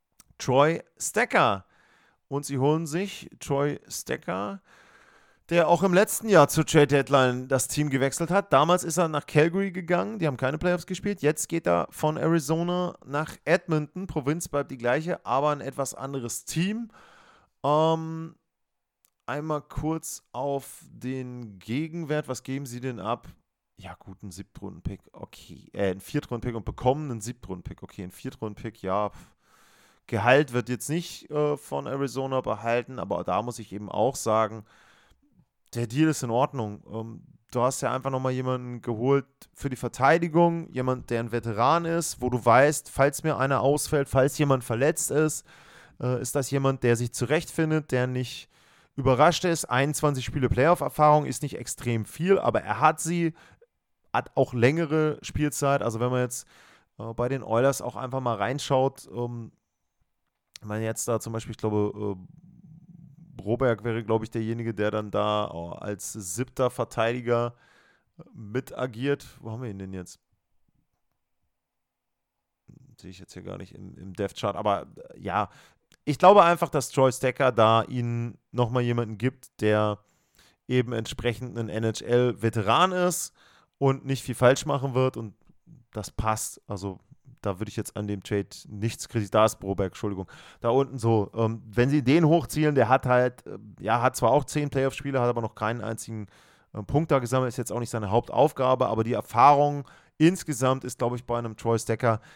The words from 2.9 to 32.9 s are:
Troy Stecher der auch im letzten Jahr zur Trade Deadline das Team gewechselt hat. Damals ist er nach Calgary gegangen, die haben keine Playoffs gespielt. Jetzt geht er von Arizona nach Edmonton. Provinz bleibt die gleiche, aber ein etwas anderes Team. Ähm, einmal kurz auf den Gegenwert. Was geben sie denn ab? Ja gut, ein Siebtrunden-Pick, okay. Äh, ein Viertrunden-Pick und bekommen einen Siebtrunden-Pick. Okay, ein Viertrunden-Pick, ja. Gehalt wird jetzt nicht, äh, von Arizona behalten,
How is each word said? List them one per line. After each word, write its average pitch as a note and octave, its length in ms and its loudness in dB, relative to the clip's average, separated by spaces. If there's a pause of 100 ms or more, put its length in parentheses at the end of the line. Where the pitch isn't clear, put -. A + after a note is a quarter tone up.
Troy C#3+ 480 -2
Stecher G3 760 -8 (880)
der E3+ 180 4
auch E3 140 4
im F#3 120 4
letzten A3 340 2
Jahr E3 200 10
zur D#3 180 0
Trade D3 220 6
Deadline C3 600 2
das C3 200 0
Team D3+ 200 -2
gewechselt C3+ 420 0
hat. F#3+ 220 0
Damals D#3+ 320 4
ist D#3+ 140 -4
er E3+ 100 4
nach D3+ 180 -4
Calgary F3 460 2
gegangen, F3+ 460 -2
die E3+ 80 0
haben C3+ 100 -2
keine C#3 220 -2
Playoffs F3 280 -2
gespielt. F#3+ 360 -6
Jetzt - 260 0
geht E3 180 -4
er - 240 2
von D#3 280 -2
Arizona E3+ 800 0 (100)
nach C#3+ 380 -6
Edmonton. E3 640 -2
Provinz D#3 420 -4
bleibt C#3+ 220 -6
die C3 80 -14
gleiche, C#3+ 460 -2
aber C#3 260 0
ein C#3+ 120 -4
etwas C3 320 -6
anderes C3 500 -8
Team. G#3+ 460 -4 (760)
Ähm, D#3+ 720 0 (920)
einmal D3 360 -4
kurz - 600 -6 (100)
auf C#3 580 -6
den B2 680 -10
Gegenwert. D3+ 720 -4
Was C3 140 -6
geben C3+ 240 -8
sie A#2+ 140 -10
denn B2 200 -8
ab? A2 280 -4 (500)
Ja F2+ 160 -16
gut, - 280 -20
ein G2+ 100 -12
Siebtrunden-Pick, F#2+ 680 -12 (120)
okay. - 600 -20
Äh, G2 200 -2
ein G2 80 -8
Viertrunden-Pick B2 560 -6
und G#2 80 -10
bekommen C#3+ 460 -2
einen A#2 100 -6
Siebtrunden-Pick. G2 600 -12
Okay, - 200 -14
ein F2+ 80 -12
Viertrunden-Pick, - 720 -12
ja. G2 300 -2 (960)
Gehalt B2+ 440 4
wird A#2+ 160 -2
jetzt B2 220 -6
nicht, - 400 -8
äh, D3 260 0
von C#3 300 -8
Arizona C3+ 540 -4
behalten, A#2 580 -2